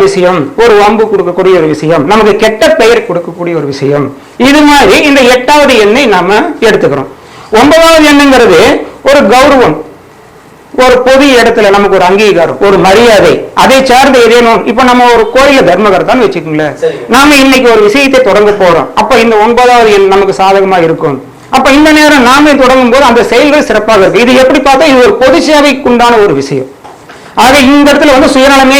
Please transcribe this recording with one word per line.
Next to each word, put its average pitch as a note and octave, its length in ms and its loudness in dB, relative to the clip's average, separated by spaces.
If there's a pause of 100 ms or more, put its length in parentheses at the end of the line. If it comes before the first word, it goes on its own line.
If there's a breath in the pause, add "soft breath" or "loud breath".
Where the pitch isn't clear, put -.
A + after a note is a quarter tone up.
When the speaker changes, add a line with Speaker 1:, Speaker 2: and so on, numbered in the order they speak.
Speaker 1:
விஷயம், F3+ 340 -2 (220)
ஒரு A#3 180 2
வம்பு A3 300 0
கொடுக்கக்கூடிய F3+ 500 -2
ஒரு D#3 140 -2
விஷயம், D3+ 380 -2
நமக்கு G#3+ 240 2
கெட்ட - 440 0
பெயர் A3+ 280 0
கொடுக்கக்கூடிய F3 520 -8
ஒரு C#3+ 120 -8
விஷயம். C#3+ 360 -4 (400 loud breath)
இது D4 140 2
மாதிரி C#4 340 2 (120)
இந்த C#4 120 0 (140)
எட்டாவது C#4 380 0 (120)
எண்ணை A3 180 0 (120)
நாம F#3 260 -2 (260)
எடுத்துக்கிறோம். C#3+ 420 -4 (520 loud breath)
ஒன்பதாவது D#4+ 500 2
எண்ணுங்கிறது B3+ 500 2 (500 loud breath)
ஒரு C#4+ 100 2 (140)
கௌரவம், B3+ 420 0 (1040)
ஒரு B3+ 140 2 (100)
பொது C4+ 180 2 (140)
இடத்துல A3+ 320 0
நமக்கு G3 280 0
ஒரு F3+ 100 0
அங்கீகாரம், F#3 560 -2
ஒரு G3 140 2
மரியாதை, F#3+ 540 2 (300)
அதை B3+ 160 2 (120)
சார்ந்த C4 340 2
ஏதேனும். A3+ 420 0
இப்ப A#3+ 240 -2
நம்ம B3 220 2
ஒரு A3+ 120 2 (100)
கோயில C4+ 340 2
தர்மகர்த்தான்னு G3 580 0
வச்சுக்கோங்களேன், D#3 560 -6
Speaker 2:
சரி. - 140 -4 (180)
Speaker 1:
நாம C#4+ 220 2
இன்னைக்கு C4 380 0
ஒரு G#3+ 140 2
விஷயத்தை C4+ 400 0
தொடங்க G#3 240 0 (100)
போறோம், D#3+ 320 0
அப்ப A3 300 -2
இந்த A3+ 200 0
ஒன்பதாவது A#3+ 500 2
எண் G3 200 2
நமக்கு F#3+ 260 -2
சாதகமா F#3+ 460 0
இருக்கும். D3+ 320 -4 (320 loud breath)
அப்ப B3+ 160 -2 (100)
இந்த D#4 160 2
நேரம் D4 380 2
நாமே D4 220 2 (100)
தொடங்கும் B3+ 320 2
போது C#4 160 2
அந்த A#3 140 0
செயல்கள் C#4+ 440 0
சிறப்பாக G#3+ 340 0
இருக்கு. F#3 220 0
இது B3+ 80 0 (100)
எப்படி C#4 180 0
பார்த்தா C#4 300 0
இது C4 160 2
ஒரு G#3 160 0
பொது C4 160 2 (100)
சேவைக்குண்டான B3+ 760 0
ஒரு E3+ 100 0
விஷயம். C3+ 340 -6 (760 loud breath)
ஆக B3+ 120 2 (120)
இந்த C#4+ 220 2
இடத்துல C#4+ 260 2
வந்து C#4+ 180 0
சுயநலமே C4+ 480 2